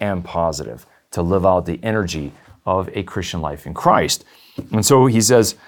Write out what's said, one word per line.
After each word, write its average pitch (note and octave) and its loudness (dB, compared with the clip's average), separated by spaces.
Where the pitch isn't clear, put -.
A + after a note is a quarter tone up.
and F#2+ -4
positive D2 -6
to F2 -4
live F2+ 0
out F2+ 4
the E2+ -6
energy F2 -4
of F#2 -2
a G2+ -6
Christian F2+ -8
life D2 -8
in E2+ -12
Christ. - 0
And G#2+ 0
so C3 6
he A2+ 4
says, A2 4